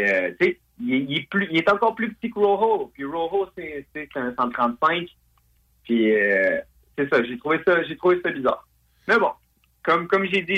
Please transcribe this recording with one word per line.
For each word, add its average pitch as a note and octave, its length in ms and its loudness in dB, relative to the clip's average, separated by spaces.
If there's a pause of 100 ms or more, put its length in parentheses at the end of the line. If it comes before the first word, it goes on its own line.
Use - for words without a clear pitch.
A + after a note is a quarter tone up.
euh, F#2 380 0
tu F3+ 60 4
sais, - 140 -2 (200)
il, C3 280 -2
il D3+ 100 -4
est C#3 120 -8
plus, G3 220 -2
il D#3+ 60 0
est E3 120 2
encore G#3 240 2
plus A3+ 200 -6
petit A#3 160 -8
que A3 100 -8
Rojo. G3+ 540 2
Puis C#3 100 -10
Rojo, E3 520 -4
c'est, D3+ 380 -12
c'est D3+ 220 -12
un B2 200 -4
cent B2 140 0
trente-cinq. D#3 560 -2 (760)
Puis, A2+ 280 2
euh, G2 460 2 (400)
c'est C#3 160 -2
ça, B2 80 4
j'ai A#2+ 160 -6
trouvé D#3 260 -2
ça, F3 200 4
j'ai D3+ 120 -8
trouvé F3+ 280 4
ça E3+ 80 -2
bizarre. B2+ 340 -2 (400)
Mais A3+ 140 4
bon, E3+ 100 2 (540)
comme, E3+ 240 2
comme F#3+ 180 2
j'ai F#3 160 0
dit, F#3 160 -2